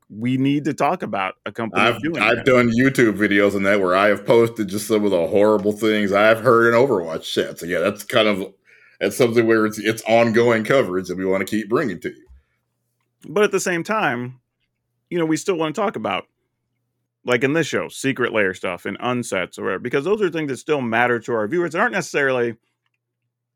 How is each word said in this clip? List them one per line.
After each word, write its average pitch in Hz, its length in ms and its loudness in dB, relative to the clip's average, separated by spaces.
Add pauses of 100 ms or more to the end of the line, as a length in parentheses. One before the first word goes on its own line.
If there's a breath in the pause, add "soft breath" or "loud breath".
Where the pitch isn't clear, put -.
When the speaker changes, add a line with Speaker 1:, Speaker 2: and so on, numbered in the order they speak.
Speaker 1:
we 117 300 -4
need 139 280 0
to 147 80 -4
talk 151 280 -2
about 101 320 -6 (140)
a 104 40 -12
company 101 300 -4
Speaker 2:
I've, 117 180 0
Speaker 1:
doing 156 220 -4
Speaker 2:
I've 113 160 2
Speaker 1:
that. - 80 -6
Speaker 2:
done 123 240 4
YouTube 120 480 2
videos 101 380 2
on 98 80 -2
that 101 180 2
where 90 140 2
I 101 140 4
have 101 140 0
posted 117 440 2
just 101 200 -6
some 107 160 2
of 101 60 2
the 85 160 2
horrible 104 460 2
things 107 420 0
I've 107 280 4
heard 117 300 4
in 117 80 4
Overwatch 87 440 0
chat. - 340 -4
So, 85 80 -12
yeah, 85 140 -2
that's 104 240 -2
kind 110 240 0
of, 98 260 -4 (460 soft breath)
that's 101 180 -4
something 117 300 2
where 110 180 4
it's, 107 140 -4
it's 110 240 -2
ongoing 117 600 2
coverage 95 440 0
that 90 100 -6
we 95 80 -4
wanna 95 200 0
keep 107 240 -4
bringing 117 320 -2
to - 80 -8
you. - 160 -18 (1040)
Speaker 1:
But 196 160 0
at 202 80 2
the 190 80 0
same 175 220 -2
time, 127 600 -4 (680)
you 175 80 -4
know, 165 80 0
we 160 120 0
still 185 180 -2
wanna 156 180 -2
talk 208 220 -4
about, 101 320 -4 (960)
like, 123 200 0
in 135 100 2
this 160 120 0
show, 92 220 -4
Secret 120 440 -2
Lair 98 220 2
stuff 92 320 -8
and 101 140 -8
unsets 113 580 -4
or 101 60 -10
whatever, 98 160 -4
because 139 260 -4
those 208 160 0
are 185 80 0
things 156 220 -6
that 120 60 -8
still 147 240 -2
matter 117 400 2
to 120 120 -6
our 107 140 0
viewers. 170 260 -2
They 170 60 -2
aren't 226 140 -2
necessarily, 131 640 -2 (1000)